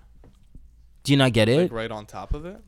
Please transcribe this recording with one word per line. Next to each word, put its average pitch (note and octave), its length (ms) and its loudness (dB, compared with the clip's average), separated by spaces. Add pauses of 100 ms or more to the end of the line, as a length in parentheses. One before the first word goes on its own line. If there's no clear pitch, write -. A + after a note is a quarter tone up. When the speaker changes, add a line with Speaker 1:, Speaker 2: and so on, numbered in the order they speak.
(1040)
Speaker 1:
Do C#3 80 2
you C#3+ 40 4
not C3 160 4
get A2 160 4
it? C#3 140 4
Speaker 2:
Like, D#3+ 100 -2
right A2+ 180 -8
on G#2+ 160 -12
top G2 280 -8
of D3+ 100 -10
it? F#3 240 -16